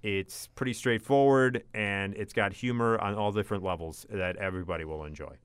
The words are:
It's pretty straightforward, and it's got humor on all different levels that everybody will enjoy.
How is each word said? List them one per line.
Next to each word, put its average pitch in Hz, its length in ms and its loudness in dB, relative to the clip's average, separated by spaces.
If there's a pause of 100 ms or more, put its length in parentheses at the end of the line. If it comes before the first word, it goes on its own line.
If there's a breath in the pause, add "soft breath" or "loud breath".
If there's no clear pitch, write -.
It's 98 440 -4
pretty 127 260 -6
straightforward, 131 880 4 (100)
and 101 420 -2
it's - 180 -6
got 101 200 0
humor 117 460 0
on 101 160 -2
all 104 160 0
different 104 320 -2
levels 82 460 -4
that 92 280 -4
everybody 90 460 -4
will 78 220 -8
enjoy. 76 280 -12 (120)